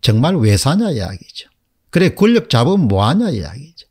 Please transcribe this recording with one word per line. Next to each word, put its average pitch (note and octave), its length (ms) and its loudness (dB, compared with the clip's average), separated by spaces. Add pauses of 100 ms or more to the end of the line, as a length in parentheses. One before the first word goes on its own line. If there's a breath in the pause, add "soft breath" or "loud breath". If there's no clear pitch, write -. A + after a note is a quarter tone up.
정말 C3 340 0
왜 G#2+ 200 2
사냐 F#3+ 340 0
이야기죠. G2 580 -10 (420)
그래 F3 240 0
권력 A3+ 360 2
잡으면 C#3+ 380 2
뭐하냐 A2 420 0
이야기죠. A2 600 -10